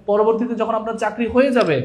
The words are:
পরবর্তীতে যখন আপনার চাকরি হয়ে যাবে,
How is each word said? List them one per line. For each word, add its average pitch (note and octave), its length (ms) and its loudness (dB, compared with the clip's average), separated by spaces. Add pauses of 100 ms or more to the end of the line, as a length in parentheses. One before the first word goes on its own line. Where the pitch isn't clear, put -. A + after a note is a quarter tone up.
পরবর্তীতে A3+ 480 0
যখন A3 200 -2
আপনার A3 240 -4
চাকরি A3 280 -4
হয়ে B3+ 260 2
যাবে, F#3 320 2